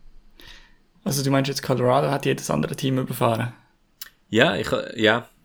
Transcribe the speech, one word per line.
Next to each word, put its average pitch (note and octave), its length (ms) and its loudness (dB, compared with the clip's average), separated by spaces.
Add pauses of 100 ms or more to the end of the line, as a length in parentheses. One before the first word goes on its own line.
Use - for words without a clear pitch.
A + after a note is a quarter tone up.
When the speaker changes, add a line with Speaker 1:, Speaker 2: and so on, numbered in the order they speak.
(1040)
Speaker 1:
Also C#3 200 -2
du C3+ 80 0
meinst C#3 180 2
jetzt, C#3 140 -6
Colorado C3 480 2
hat C#3+ 140 -2
jedes C3+ 240 -2
andere D3+ 260 -2
Team C3 240 -2
überfahren? A#2+ 540 -2 (760)
Speaker 2:
Ja, D3+ 260 2
ich, A2+ 140 -4 (260)
ja. A#2 320 2 (180)